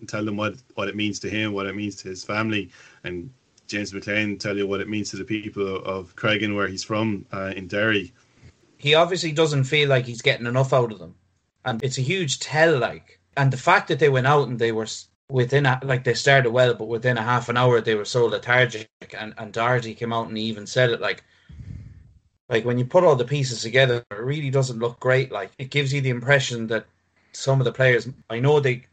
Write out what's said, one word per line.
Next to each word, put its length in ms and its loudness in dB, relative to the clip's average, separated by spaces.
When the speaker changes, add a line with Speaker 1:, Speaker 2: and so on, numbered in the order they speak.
Speaker 1:
tell 160 -6
them 140 -4
what, 180 -4
what 120 -4
it 80 -6
means 240 -4
to 100 -8
him, 240 -2
what 120 -4
it 100 -6
means 220 -6
to 120 -14
his 140 -12
family. 460 -4
And 260 -10
James 260 -6
McLean 440 -4
tell 180 -4
you 120 -2
what 140 -2
it 80 -8
means 220 -6
to 60 -10
the 80 -8
people 580 -6
of 320 -8
Cregan, 400 0
where 120 0
he's 160 -8
from, 500 -2
uh, 220 -6
in 120 -10
Derry. 460 -2
Speaker 2:
He 180 2
obviously 360 2
doesn't 340 2
feel 240 2
like 160 2
he's 160 -12
getting 260 0
enough 260 0
out 180 4
of 80 -14
them. 160 -18
And 180 -6
it's 140 -4
a 40 -2
huge 380 -2
tell, 380 4
like. 420 -4
And 140 4
the 60 0
fact 320 4
that 100 0
they 100 6
went 180 2
out 200 4
and 100 -6
they 140 2
were 120 -2
s-, 240 -12
within 360 2
a, 180 2
like, 200 -2
they 100 2
started 380 4
well, 220 4
but 140 -8
within 300 0
a 40 -2
half 280 0
an 80 0
hour 220 6
they 160 2
were 100 -2
so 200 2
lethargic. 640 0
And, 200 -10
and 160 -14
Doherty 420 0
came 180 -6
out 140 -4
and 100 -8
he 80 -4
even 200 -8
said 240 2
it, 100 -2
like, 240 -6
like, 140 0
when 120 0
you 60 0
put 220 4
all 100 6
the 80 0
pieces 380 -4
together, 500 2
it 80 -10
really 300 -4
doesn't 300 0
look 200 -4
great. 320 2
Like, 260 -8
it 120 -10
gives 240 -2
you 80 -2
the 80 0
impression 580 0
that 180 -2
some 300 0
of 40 2
the 60 0
players, 380 2
I 120 -4
know 180 6
they, 340 0